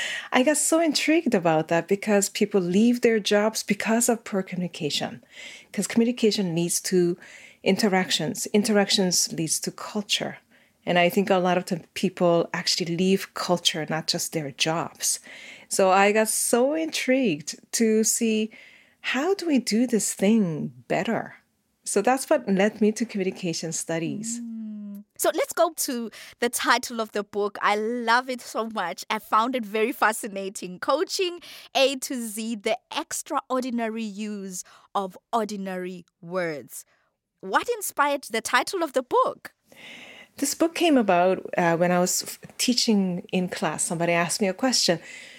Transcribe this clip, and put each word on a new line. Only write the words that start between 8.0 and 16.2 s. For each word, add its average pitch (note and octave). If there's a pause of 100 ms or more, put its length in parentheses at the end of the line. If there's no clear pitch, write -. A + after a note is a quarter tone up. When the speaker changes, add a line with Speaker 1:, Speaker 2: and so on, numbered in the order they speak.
Speaker 1:
Interactions G3+
leads D3+
to -
culture. - (480)
And F3
I F3
think F#3+
a F#3
lot F3+
of F3+
the E3 (120)
people F3
actually F3
leave F#3+
culture, E3+
not D#3+
just -
their D3
jobs. - (500)
So F#3+
I G3+
got A3